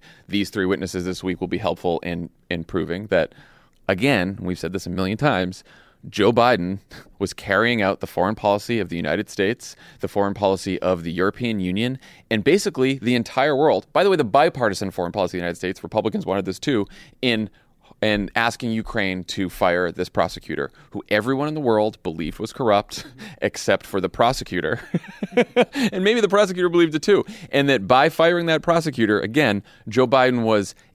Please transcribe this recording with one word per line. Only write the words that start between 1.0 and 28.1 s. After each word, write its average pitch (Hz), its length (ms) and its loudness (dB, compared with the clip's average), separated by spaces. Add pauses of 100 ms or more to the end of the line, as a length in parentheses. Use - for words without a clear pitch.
this 92 180 -6
week 92 180 -4
will 92 60 -4
be 90 100 -4
helpful 87 440 -2
in, 87 280 -8 (220)
in 85 140 -6
proving 87 420 -6
that, 90 260 0 (560)
again, 98 520 0
we've 90 180 -4
said 87 120 -8
this 95 140 -6
a 90 40 -8
million 95 280 -2
times, 95 440 0 (480)
Joe 104 220 4
Biden 110 480 2 (400)
was 98 140 -4
carrying 110 480 0
out 95 180 0
the - 80 -8
foreign 92 280 0
policy 104 440 0
of 92 80 -4
the 87 80 -8
United 85 340 -2
States, - 460 -2 (240)
the 98 80 -6
foreign 101 260 -2
policy 95 480 0
of 90 220 0
the 82 80 -6
European 104 480 -2
Union, 104 380 -2 (340)
and 110 140 0
basically 139 540 2
the 123 160 0
entire 131 400 0
world. 127 380 2
By 170 120 4
the 202 40 4
way, 190 60 2
the 151 80 2
bipartisan 113 680 0
foreign 87 200 -4
policy 95 260 -2
of 87 40 -4
the 87 40 -4
United 85 120 -4
States, 92 260 -6
Republicans 107 420 -2
wanted 95 200 -2
this 92 140 -6
too, 113 280 -2 (340)
in, 113 280 0 (520)
in 104 340 0
asking 117 360 -2
Ukraine 98 540 -4
to 95 240 -4
fire 87 420 2
this 87 160 -4
prosecutor, - 640 -4 (200)
who - 180 -10
everyone 131 400 0
in 151 40 -6
the 156 80 -6
world 110 420 0
believed 82 360 -6
was 110 140 -8
corrupt, 107 520 0 (180)
<laughs> - 180 -18
except - 440 0
for 98 140 -4
the 92 100 0
prosecutor. - 760 0
<laughs> - 60 -20 (1000)
And 185 120 -2
maybe 226 180 2
the 202 80 2
prosecutor 185 400 2
believed 165 260 4
it 151 60 -4
too. 196 240 2 (260)
And 139 180 2
that 107 180 2
by 131 220 6
firing 170 380 2